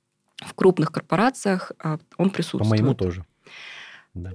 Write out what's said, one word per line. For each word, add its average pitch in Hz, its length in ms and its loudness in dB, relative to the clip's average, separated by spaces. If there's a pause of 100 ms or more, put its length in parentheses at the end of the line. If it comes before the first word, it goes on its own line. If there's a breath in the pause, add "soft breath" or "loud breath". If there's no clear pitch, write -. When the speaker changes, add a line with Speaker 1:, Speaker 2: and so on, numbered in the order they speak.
(380)
Speaker 1:
В - 160 -14
крупных 180 380 4
корпорациях, 196 880 0
а, 156 200 -4 (180)
он 180 120 4
Speaker 2:
По 196 80 -10
Speaker 1:
присутствует. 110 440 2
Speaker 2:
моему 127 140 2
тоже. 92 300 -4 (880 loud breath)
Да. 90 200 -10